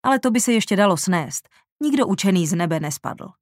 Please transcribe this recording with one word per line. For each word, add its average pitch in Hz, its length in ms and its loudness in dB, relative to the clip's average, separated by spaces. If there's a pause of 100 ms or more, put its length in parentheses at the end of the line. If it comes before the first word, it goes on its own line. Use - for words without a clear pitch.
Ale 262 160 2
to 254 120 0
by 226 100 2
se 247 120 2
ještě 214 220 0
dalo 196 220 4
snést. 160 520 -4 (340)
Nikdo 277 240 2
učený 190 400 0
z 170 60 -2
nebe 165 260 -2
nespadl. - 480 -8 (140)